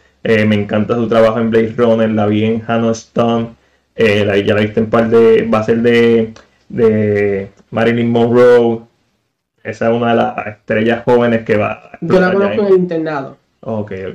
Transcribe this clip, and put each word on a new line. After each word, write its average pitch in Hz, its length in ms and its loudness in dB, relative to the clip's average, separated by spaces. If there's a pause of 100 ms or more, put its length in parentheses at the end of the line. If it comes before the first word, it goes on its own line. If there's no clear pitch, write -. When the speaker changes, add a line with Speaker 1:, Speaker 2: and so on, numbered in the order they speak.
(220)
Speaker 1:
Eh, 107 220 2
me 107 100 2
encanta 104 400 -2
su 117 140 -2
trabajo 113 320 2
en 113 100 -2
Blade 110 260 0
Runner, 113 340 2
la 104 160 0
vi 107 180 0
en 113 200 -2
Hannah 117 280 -2
Stone, 117 560 -4 (480)
eh, 104 280 2
la, 101 140 0
ya 104 160 0
la 104 60 0
viste 107 200 -2
en 110 100 -2
par 117 200 2
de, 113 320 4 (100)
va 110 60 2
a 107 60 -2
ser 117 140 0
de, 117 540 2 (360)
de 104 840 0 (220)
Marilyn 117 380 -2
Monroe. 120 720 2 (840)
Esa 110 260 -4
es 117 60 0
una 117 140 -2
de 117 60 2
las 113 300 -4
estrellas 113 580 -4
jóvenes 120 400 2
que 110 120 0
va 104 160 -2
a - 280 -18
Speaker 2:
Yo 170 200 0
la 185 80 2
Speaker 1:
explotar - 20 0
ya - 40 0
Speaker 2:
conozco 202 180 0
en 214 100 -2
Speaker 1:
mismo. 196 140 2
Speaker 2:
El 185 60 2
Internado. 160 540 -6 (260)
Speaker 1:
Ok, 107 300 -8 (180)
ok. - 40 -14